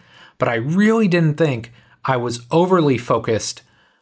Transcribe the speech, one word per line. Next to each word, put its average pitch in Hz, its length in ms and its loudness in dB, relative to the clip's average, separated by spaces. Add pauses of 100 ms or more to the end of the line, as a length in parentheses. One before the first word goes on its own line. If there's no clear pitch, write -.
(380)
but 127 120 -2
I 120 60 -2
really 202 520 2
didn't 165 300 2
think 131 340 -2 (320)
I 131 140 0
was 120 340 -6
overly 165 460 2
focused 117 640 -4 (400)